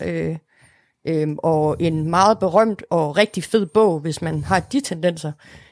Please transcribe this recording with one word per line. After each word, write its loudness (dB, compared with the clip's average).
øh, -4
øh, 0
og 2
en -2
meget 4
berømt 2
og 0
rigtig 0
fed 0
bog, 2
hvis -6
man -4
har 0
de -2
tendenser, -4